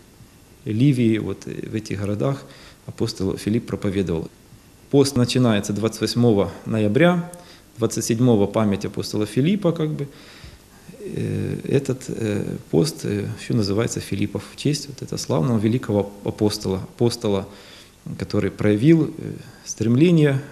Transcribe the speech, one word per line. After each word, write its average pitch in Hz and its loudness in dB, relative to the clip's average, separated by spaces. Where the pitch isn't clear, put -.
и 113 -4
Ливии, 120 4
вот, 98 -6
э, - -10
в - -12
этих 107 -4
городах 123 -2
апостол - -4
Филипп 110 -2
проповедовал. 95 -2
Пост 139 4
начинается 120 2
двадцать 104 -2
восьмого 107 2
ноября, 135 2
двадцать 113 -2
седьмого 113 4
память 101 0
апостола 107 -4
Филиппа, 165 0
как 156 -4
бы. 143 -6
Э, 101 -4
этот, 131 -2
э, - -4
пост, 156 2
э, 104 -2
ещё - -8
называется 107 0
"Филиппов 101 -4
в - -20
честь". 147 -4
Вот - -14
этого - -8
славного 127 0
великого 107 0
апостола, 104 -2
апостола, 101 -2
который 101 -2
проявил, 113 4
э, - -8
стремление 139 4